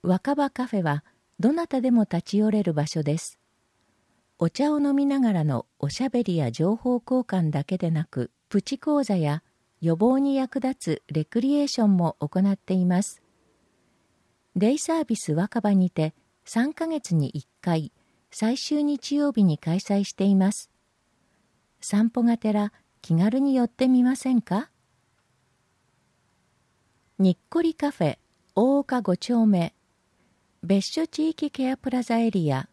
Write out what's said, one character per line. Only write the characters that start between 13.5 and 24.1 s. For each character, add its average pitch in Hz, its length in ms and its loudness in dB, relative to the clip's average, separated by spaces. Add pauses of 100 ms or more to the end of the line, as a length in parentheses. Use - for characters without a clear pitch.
デ 208 180 2
イ 311 60 -2
サ 330 220 -2
ー - 20 -2
ビ 226 140 -4
ス - 160 -4
若 185 280 -2
葉 202 120 2
に 185 160 4
て、 156 240 -2 (320)
三 262 280 -2
ヶ 330 140 -6
月 311 260 -4
に 147 160 2
一 - 160 -10 (160)
回、 160 300 -2 (400)
最 233 260 -2
終 294 260 -2
日 294 320 -2
曜 294 180 0
日 214 100 2
に 160 140 4
開 165 220 -2
催 202 260 -2
し - 80 -14
て - 100 -4
い 196 120 4
ま 190 180 4
す。 - 180 -12 (1120)
散 214 280 0
歩 240 140 -2
が 233 140 2
て 214 160 -2
ら、 208 180 0 (300)
気 - 140 -2
軽 208 240 2
に 269 160 2
寄 247 100 2
っ - 20 -2
て 262 200 0
み 254 160 4
ま 254 120 2